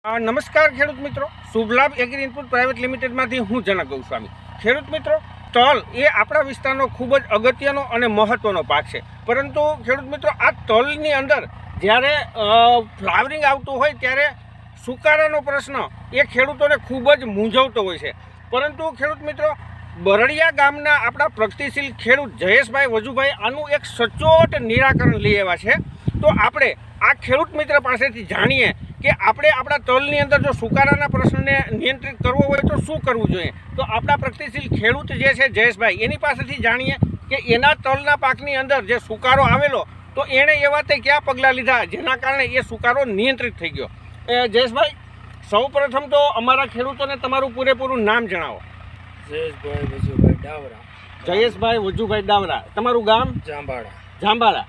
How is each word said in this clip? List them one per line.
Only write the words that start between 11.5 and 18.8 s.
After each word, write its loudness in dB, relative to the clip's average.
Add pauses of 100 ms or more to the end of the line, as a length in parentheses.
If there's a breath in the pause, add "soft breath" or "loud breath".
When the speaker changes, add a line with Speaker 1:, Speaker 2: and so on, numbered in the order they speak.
Speaker 1:
જ્યારે, 4
અ, 4 (200)
ફ્લાવરિંગ 0
આવતું 0
હોય 0
ત્યારે -2 (580)
સુકારાનો 2
પ્રશ્ન -6 (380)
એ 4
ખેડૂતોને 2
ખૂબ 2
જ 2
મૂંઝવતો 0
હોય -4
છે. -10 (360 loud breath)
પરંતુ -2